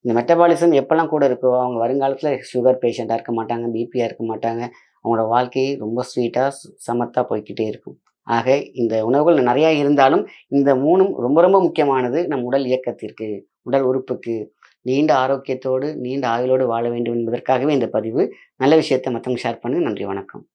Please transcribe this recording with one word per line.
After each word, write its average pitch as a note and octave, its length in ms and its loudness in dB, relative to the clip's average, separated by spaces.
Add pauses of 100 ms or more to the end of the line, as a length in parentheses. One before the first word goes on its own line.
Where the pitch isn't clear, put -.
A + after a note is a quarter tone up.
இந்த A#2 200 0
மெட்டபாலிசம் E3+ 520 4
எப்பெல்லாம் D#3 340 2
கூட D3 220 2
இருக்கோ, B2+ 320 0
அவங்க A#2+ 280 -2
வருங்காலத்துல C#3 500 -2 (160)
சுகர் B2+ 260 2
பேஷண்டா A2+ 320 -2
இருக்க A2+ 320 -4
மாட்டாங்க, A#2 260 -6
பி A#2 220 -4
பியா A#2+ 120 0
இருக்க A2+ 200 -6
மாட்டாங்க, A#2 440 -4 (360)
அவங்களோட A2+ 240 0
வாழ்க்கை B2+ 480 0
ரொம்ப A#2 280 -6 (120)
ஸ்வீட்டா, B2 340 0
ச-, - 420 -12
சமத்தா A#2+ 380 -2
போய்க்கிட்டே G#2+ 300 -6
இருக்கும். - 400 -8 (220)
ஆக, A#2 340 2 (160)
இந்த A2+ 320 -2
உணவுகள் C#3+ 400 2
நிறையா C3+ 240 4
இருந்தாலும், D3 580 2 (220)
இந்த C#3 260 4
மூணும் E3+ 400 2
ரொம்ப, B2+ 260 2
ரொம்ப F#3+ 200 6
முக்கியமானது C#3+ 680 0
நம் C3 180 -4
உடல் C3+ 200 0
இயக்கத்திற்கு, A2 840 -6 (140)
உடல் C3+ 200 0
உறுப்புக்கு, B2+ 720 -4 (260)
நீண்ட C#3+ 340 0
ஆரோக்கியத்தோடு, C3 800 -2
நீண்ட B2+ 340 -6
ஆயுளோடு B2+ 380 0
வாழ A#2 220 -2
வேண்டும் A#2+ 260 -4
என்பதற்காகவே A#2+ 580 -2
இந்த B2 140 0
பதிவு. A2+ 460 -2 (240)
நல்ல C#3 180 4
விஷயத்தை C3+ 380 2
மத்தவங்க A#2+ 380 -4
ஷேர் A2+ 100 -8
பண்ணுங்க. D3 260 -2
நன்றி, G2+ 180 -4
வணக்கம். G2 500 -10